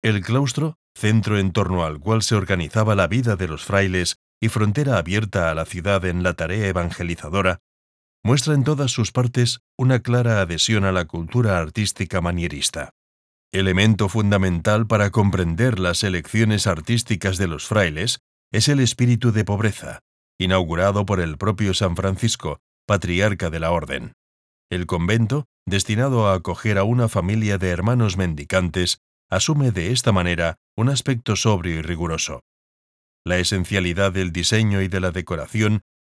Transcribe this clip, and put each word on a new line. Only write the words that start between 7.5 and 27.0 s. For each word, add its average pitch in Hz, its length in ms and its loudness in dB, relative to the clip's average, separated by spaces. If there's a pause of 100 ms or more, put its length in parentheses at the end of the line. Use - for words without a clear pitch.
muestra 139 300 2
en 135 100 2
todas 139 280 0
sus 117 200 -2
partes 123 500 0 (160)
una 127 240 2
clara 120 400 2
adhesión 95 440 0
a 95 60 2
la 90 140 0
cultura 90 540 0
artística 90 600 -2
manierista. 85 720 -4 (600)
Elemento 95 580 4
fundamental 101 760 2
para 104 240 2
comprender 95 680 2
las 87 240 -2
elecciones 107 640 0
artísticas 95 680 -2
de 92 100 0
los 76 200 -6
frailes 90 520 0 (320)
es 107 160 0
el 143 120 2
espíritu 120 520 2
de 101 140 0
pobreza, 101 540 -4 (400)
inaugurado 95 680 2
por 98 140 0
el 80 180 -2
propio 98 360 0
San 87 220 0
Francisco, 95 640 -2 (280)
patriarca 90 640 0
de 82 100 -4
la 82 120 0
orden. 76 420 -4 (560)
El 90 160 -4
convento, 107 600 0 (200)
destinado 110 600 0
a 95 60 4
acoger 92 440 -2
a 95 60 2
una 120 240 2